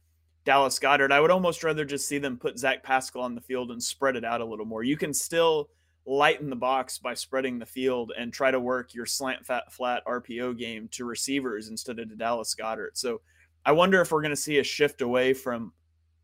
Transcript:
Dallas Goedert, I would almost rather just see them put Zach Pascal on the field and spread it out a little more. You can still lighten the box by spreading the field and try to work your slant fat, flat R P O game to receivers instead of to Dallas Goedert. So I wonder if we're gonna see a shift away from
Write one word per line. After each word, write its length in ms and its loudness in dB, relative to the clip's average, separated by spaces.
Dallas 340 4
Goedert, 320 4
I 100 8
would 120 6
almost 320 2
rather 220 0
just 200 -6
see 120 -2
them 180 -4
put 220 -4
Zach 240 0
Pascal 400 0
on 120 -4
the 60 -10
field 300 -6
and 120 -10
spread 320 0
it 120 -4
out 160 -2
a 20 -4
little 220 -8
more. 180 -6
You 140 0
can 160 -4
still 560 2
lighten 400 2
the 60 -6
box 440 -2
by 160 -8
spreading 440 -4
the 80 -10
field 500 -2
and 160 -8
try 200 2
to 80 2
work 340 -4
your 120 -8
slant 380 -4
fat, 280 -6
flat 340 -4
R 140 -2
P 200 -8
O 120 -4
game 400 -10
to 120 -8
receivers 640 -4
instead 300 -10
of 100 -10
to 60 -18
Dallas 400 -2
Goedert. 400 -6
So 260 -4
I 80 6
wonder 280 6
if 120 2
we're 100 2
gonna 140 -2
see 220 2
a 40 4
shift 400 0
away 320 4
from 380 -6